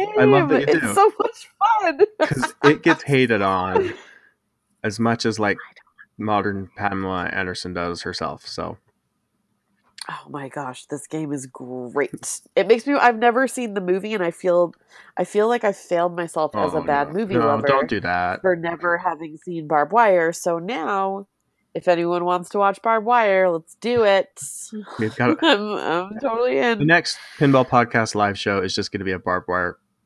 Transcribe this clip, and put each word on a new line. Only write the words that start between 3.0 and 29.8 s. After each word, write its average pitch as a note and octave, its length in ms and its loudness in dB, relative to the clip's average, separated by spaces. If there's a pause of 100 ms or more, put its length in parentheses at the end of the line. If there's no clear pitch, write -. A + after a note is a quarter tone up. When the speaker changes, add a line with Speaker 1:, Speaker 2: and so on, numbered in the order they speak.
Speaker 1:
hated B2+ 360 2
on F#2 520 0 (460)
Speaker 2:
<laughs> - 460 -20
Speaker 1:
as G#2+ 140 -4
much A#2 260 0
as, A2 140 -2
like, G2+ 200 2
Speaker 2:
I - 160 -18
don't - 520 -14
Speaker 1:
modern G2 500 -2
Pamela F#2+ 500 -4
Anderson F2+ 460 -6
does F2 300 -6
herself, E2 440 -8
so. E2 320 -10 (1300)
Speaker 2:
Oh - 200 -14
my C#3 200 -10
gosh, C3 380 -10
this C#3+ 200 -10
game D#3 260 -6
is C3+ 140 -8
great. B2+ 960 -6 (160)
It G3 100 4
makes A3+ 200 4
me, C#4+ 80 0
I've A#3+ 240 2
never A#3+ 280 2
seen A#3 280 -6
the G3+ 60 -4
movie, F#3 320 -2
and G3+ 120 -2
I E3+ 80 -2
feel, F3 420 0 (420)
I - 80 -2
feel G#3 240 0
like A#3+ 140 0
I G#3 100 2
failed F3 440 -2
myself E3 400 -4
as F#3 180 0
a D#3+ 40 0
Speaker 1:
Oh, D3+ 40 -4
Speaker 2:
bad C#3+ 260 0
Speaker 1:
no. D3+ 120 -8
Speaker 2:
movie G#3 140 -4
Speaker 1:
No, A#2+ 120 2
Speaker 2:
lover C#3+ 220 0
Speaker 1:
don't C3+ 200 2
do G#2+ 120 -2
that. F2+ 400 -2
Speaker 2:
for F#3 160 2
never E3+ 420 -2
having D#3+ 380 -6
seen E3 320 -10
Barbed D3 240 2
Wire. F#3 400 4
So E3+ 260 -2
now, G3 680 -4 (460)
if E3 120 -8
anyone F3 380 2
wants F3+ 260 0
to G#3 80 -4
watch G3 240 2
Barbed A3+ 240 0
Wire, G3+ 440 4
let's E3 260 -6
do A#3+ 280 0
it. G3 360 2 (580)
Speaker 1:
We've A2 160 -2
got B2 240 2
Speaker 2:
<laughs> - 60 -8
I'm, G#3 340 2
I'm F3+ 400 -4
totally B3 400 -2
in. A#3 220 0
Speaker 1:
The C#3+ 60 0
next E3 320 2 (200)
Pinball C3+ 300 4
Podcast A#2 480 2
live G2+ 220 0
show G2+ 240 0
is F#2 120 -4
just G2+ 160 -4
gonna G2 140 -6
be F#2 80 -2
a F#2 80 -4
Barbed F2+ 280 -2
Wire F2+ 300 -2 (280)